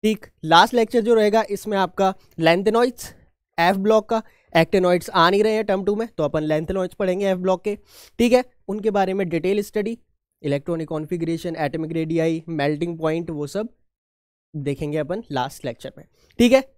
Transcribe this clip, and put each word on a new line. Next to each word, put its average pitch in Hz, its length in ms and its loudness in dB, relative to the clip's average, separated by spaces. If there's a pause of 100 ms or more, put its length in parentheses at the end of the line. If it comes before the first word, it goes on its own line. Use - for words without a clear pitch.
ठीक। 214 220 -2 (180)
लास्ट 170 300 6
लेक्चर 233 260 2
जो 226 140 2
रहेगा 214 360 2
इसमें 202 280 -6
आपका 190 340 0 (280)
lanthanide 208 640 2 (540)
एफ 180 180 2
ब्लॉक 214 320 2
का, 220 140 -2 (300)
actinides 180 580 2
आ 170 200 6
नहीं 202 120 2
रहे 220 100 2
हैं 214 120 -2
टर्म 196 200 -2
टू 208 120 0
में, 226 120 -4
तो - 160 -4
अपन 156 240 -2
lanthanide 175 460 -2
पढ़ेंगे 190 320 -2
एफ 190 120 0
ब्लॉक 185 260 -2
के, 208 120 -6 (420)
ठीक 233 140 4
है। 247 100 6 (260)
उनके 208 220 -4
बारे 196 240 0
में 190 140 -2
डिटेल 175 340 -2
स्टडी, 214 340 -6 (460)
इलेक्ट्रॉनिक 156 460 -4
कॉन्फ़िगरेशन, 165 680 -6
एटॉमिक 160 360 -4
रेडियाई, 165 580 -2
मेल्टिंग 156 480 -2
पॉइंट, 160 320 -2
वो 147 160 -6
सब 208 220 -6 (840)
देखेंगे 147 440 -4
अपन 170 320 -6
लास्ट 135 340 -6
लेक्चर 131 340 -10
में, - 60 -20 (340)
ठीक 240 140 6
है। 262 100 6 (160)